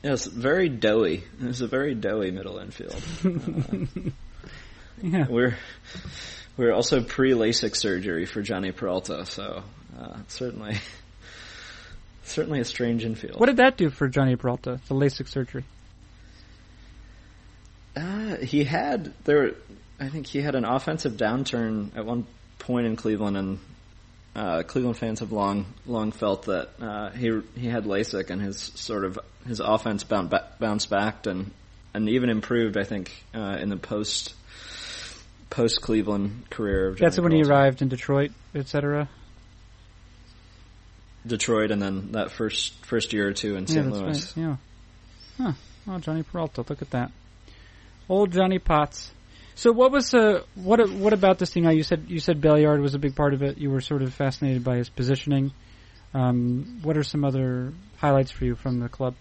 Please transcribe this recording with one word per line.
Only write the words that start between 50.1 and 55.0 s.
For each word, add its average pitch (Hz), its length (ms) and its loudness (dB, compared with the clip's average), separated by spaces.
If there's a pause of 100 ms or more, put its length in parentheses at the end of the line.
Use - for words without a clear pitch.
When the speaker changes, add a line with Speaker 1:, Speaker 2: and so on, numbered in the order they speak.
Speaker 2:
uh, 214 300 6 (120)
what, 202 340 6
what 196 240 4
about 190 240 6
this 175 140 -2
team? 170 120 2
Now 165 80 8
you 156 120 6
said, 156 240 0
you 170 120 -4
said 151 220 2
Belliard 151 400 8
was 143 140 0
a 139 40 -2
big 139 160 -2
part 143 180 2
of 135 100 0
it. 139 140 -2
You 143 120 -2
were 135 120 2
sort 139 200 -2
of 127 120 -2
fascinated 131 500 0
by 123 140 2
his 120 120 -2
positioning. 135 640 0 (600)